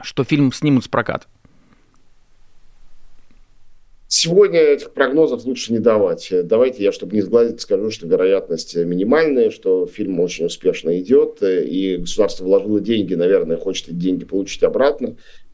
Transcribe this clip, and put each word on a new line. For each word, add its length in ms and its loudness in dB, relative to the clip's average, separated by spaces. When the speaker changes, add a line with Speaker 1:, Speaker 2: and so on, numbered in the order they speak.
Speaker 1:
что 200 -4
фильм 300 2
снимут 320 2
с 20 -16
проката? 380 -4
Speaker 2:
Сегодня 520 4
этих 320 2
прогнозов 540 2
лучше 280 -4
не 60 0
давать. 520 2
Э, 120 0
давайте 400 0
я, 80 2
чтобы 240 -8
не 60 4
сглазить, 400 0
скажу, 280 -2
что 160 -10
вероятность, 720 0
э, 100 0
минимальная, 640 2
что 380 -2
фильм 320 -6
очень 260 -2
успешно 540 -2
идёт, 420 2
э, 240 0
и 320 -2
государство 480 -2
вложило 340 2
деньги, 360 -2
наверное, 420 2
хочет 300 -8
эти 80 -10
деньги 280 -2
получить 380 -6
обратно. 540 0